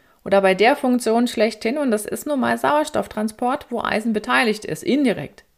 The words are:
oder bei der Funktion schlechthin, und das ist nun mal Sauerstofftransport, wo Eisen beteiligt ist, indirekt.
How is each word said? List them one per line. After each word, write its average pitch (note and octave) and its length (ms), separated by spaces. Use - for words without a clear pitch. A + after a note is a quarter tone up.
oder G3 160
bei F#3+ 140
der A3 200
Funktion A#3+ 520
schlechthin, A3+ 500
und C#4 140
das G#3+ 140
ist - 200
nun D4 140
mal A#3 180
Sauerstofftransport, B3 1120
wo A#3 120
Eisen A3 320
beteiligt G#3+ 520
ist, - 180
indirekt. A3 600